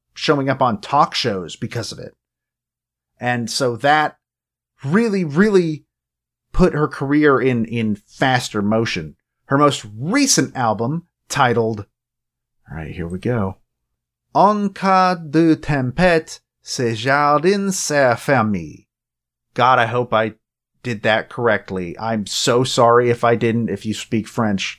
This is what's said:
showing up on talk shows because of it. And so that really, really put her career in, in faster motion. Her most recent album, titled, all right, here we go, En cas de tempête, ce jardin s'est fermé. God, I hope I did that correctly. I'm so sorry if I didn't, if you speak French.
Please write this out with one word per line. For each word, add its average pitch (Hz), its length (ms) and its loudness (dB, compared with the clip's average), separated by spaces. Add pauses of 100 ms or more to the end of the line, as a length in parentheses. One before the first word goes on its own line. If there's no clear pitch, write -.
(140)
showing 139 340 -2
up 135 140 0
on 117 180 0
talk 151 340 0
shows 95 400 -6
because 117 380 -10
of - 60 -16
it. - 180 -18 (1040)
And 120 300 -4
so 123 260 -2
that 147 400 2 (640)
really, 196 400 0
really 170 600 2 (680)
put 180 200 4
her 147 160 0
career 143 500 2
in, 120 280 0
in 110 300 -2
faster 127 680 -2
motion. 104 540 -2 (300)
Her 139 120 0
most 147 260 2 (100)
recent 170 640 -2
album, 120 520 -2 (200)
titled, 117 560 0 (880)
all 76 80 -14
right, 76 160 -12
here 85 140 -10
we 90 100 -8
go, 104 400 -4 (760)
En 208 360 2
cas 185 480 0 (100)
de 160 280 4
tempête, 160 840 0 (220)
ce 117 320 -4
jardin 147 760 0
s'est 139 480 0
fermé. 107 680 -2 (640)
God, 123 260 4
I 117 80 2
hope 120 280 -2
I 110 220 0 (480)
did 117 180 -8
that 110 260 0
correctly. 98 680 -4
I'm 113 260 -4
so 123 380 0
sorry 120 480 4
if 117 140 -2
I 120 100 4
didn't, 113 340 0
if 98 160 -6
you 107 80 -6
speak 110 360 -4
French. 104 500 -4